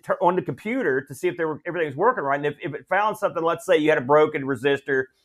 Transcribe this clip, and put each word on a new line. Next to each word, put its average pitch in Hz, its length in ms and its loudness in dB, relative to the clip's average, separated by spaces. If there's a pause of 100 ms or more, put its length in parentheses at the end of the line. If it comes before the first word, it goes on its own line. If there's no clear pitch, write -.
ter-, - 180 -4
on 185 160 2
the 175 60 0
computer 170 580 -2
to 139 140 -10
see 180 120 -4
if 175 120 -4
they 165 80 -2
were, 151 200 -6
everything 165 220 -4
was 131 80 -10
working 208 280 2
right. 139 120 0
And 143 80 -4
if, 147 180 -4
if 143 120 -6
it 120 160 -14
found 185 260 0
something, 165 260 -2
let's 165 220 -2
say 175 140 4
you 151 100 2
had 156 80 4
a 143 60 0
broken 147 400 4
resistor 135 600 0 (200)